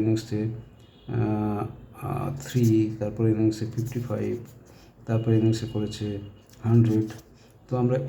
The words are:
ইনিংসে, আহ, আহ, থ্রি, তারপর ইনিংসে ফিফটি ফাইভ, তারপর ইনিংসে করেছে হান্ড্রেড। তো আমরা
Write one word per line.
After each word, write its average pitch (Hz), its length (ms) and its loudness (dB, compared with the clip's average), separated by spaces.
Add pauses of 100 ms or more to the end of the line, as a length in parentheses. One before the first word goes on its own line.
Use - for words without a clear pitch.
ইনিংসে, 110 460 0
আহ, 107 1160 -4 (420)
আহ, 95 240 -4 (160)
থ্রি, 120 200 2 (340)
তারপর 107 240 -2 (100)
ইনিংসে 110 400 0
ফিফটি 117 260 -4
ফাইভ, 107 360 -4 (720)
তারপর 113 320 2
ইনিংসে 110 340 2
করেছে 104 460 -4 (440)
হান্ড্রেড। 110 440 4 (600)
তো 127 100 -2
আমরা 123 200 2 (100)